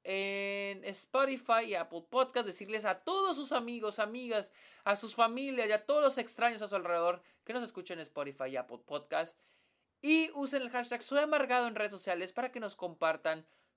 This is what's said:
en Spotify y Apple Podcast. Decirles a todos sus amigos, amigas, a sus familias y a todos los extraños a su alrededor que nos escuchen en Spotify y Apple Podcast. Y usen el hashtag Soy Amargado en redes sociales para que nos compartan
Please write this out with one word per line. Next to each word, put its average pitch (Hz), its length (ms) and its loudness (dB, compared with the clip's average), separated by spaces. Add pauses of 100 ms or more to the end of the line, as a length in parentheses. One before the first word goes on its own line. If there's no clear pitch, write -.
en 196 840 -4
Spotify 240 840 0
y 196 80 -2
Apple 170 340 -6
Podcast. 247 380 2
Decirles 202 380 -6
a 190 120 2
todos 370 380 0
sus 277 160 -6
amigos, 233 480 -2
amigas, 220 520 -2 (340)
a 202 100 4
sus 208 200 -8
familias 240 520 2
y 214 60 4
a 214 120 2
todos 302 160 4
los 269 160 4
extraños 233 460 0
a 208 60 -6
su 202 60 -2
alrededor 175 460 2 (220)
que 226 100 -8
nos 247 80 -2
escuchen 180 380 -8
en 156 40 -8
Spotify 139 480 -6
y 135 40 -4
Apple 123 280 -6
Podcast. 151 540 -2 (640)
Y 311 320 4
usen 277 300 -2
el 240 80 -6
hashtag 240 320 -4
Soy 285 160 2
Amargado 262 480 4
en 220 80 -6
redes 208 160 -2
sociales 180 420 -4
para 247 200 -4
que 233 80 -8
nos 202 160 -6
compartan 160 680 0 (320)